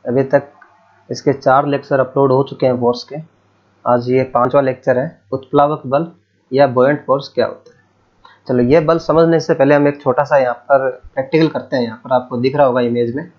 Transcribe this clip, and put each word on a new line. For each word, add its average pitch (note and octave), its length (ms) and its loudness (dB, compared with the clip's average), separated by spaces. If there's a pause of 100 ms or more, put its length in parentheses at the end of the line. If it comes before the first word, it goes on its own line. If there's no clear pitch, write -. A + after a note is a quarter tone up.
अभी B2 200 -2
तक C#3 240 -2 (600)
इसके - 240 -4
चार C3+ 340 2
lecture C#3 340 -2
upload C3 320 0
हो C3+ 120 2
चुके C3+ 220 -4
हैं B2 140 0
फोर्स B2 240 0
के, C#3 120 -16 (680)
आज B2 260 0
ये C3 120 2 (100)
पांचवा B2+ 280 2
lecture C3 380 -2
है, C#3 80 -2 (260)
उत्प्लावक C#3+ 540 -2
बल D#3 240 -2 (420)
या C#3 160 4
buoyant C3 380 0
force C#3 220 -2
क्या A#2 180 -2
होता - 240 -14
है। - 120 -20 (640)
चलो, B2 160 0
ये C#3+ 180 4
बल D#3+ 180 0
समझने E3 400 2
से D#3+ 140 -2
पहले D3 200 2
हम C#3+ 140 2
एक C#3+ 140 -6
छोटा C#3 220 0
सा C#3+ 140 0
यहाँ B2 240 0
पर C3+ 280 0 (160)
practical D3+ 440 -2
करते - 260 -6
हैं। A#2+ 80 0
यहाँ A2 200 -10
पर C3 100 -2
आपको B2 240 -2
दिख C3+ 180 -2
रहा C#3+ 100 4
होगा B2+ 160 0
image A#2+ 340 -2
में। E3+ 220 -10